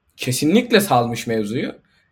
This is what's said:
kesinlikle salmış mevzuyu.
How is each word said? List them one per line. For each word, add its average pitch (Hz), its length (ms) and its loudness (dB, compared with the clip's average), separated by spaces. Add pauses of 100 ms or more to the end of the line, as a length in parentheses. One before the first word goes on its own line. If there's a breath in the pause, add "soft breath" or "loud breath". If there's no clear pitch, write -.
(160)
kesinlikle 190 640 2
salmış 120 480 0
mevzuyu. 113 480 -4 (360)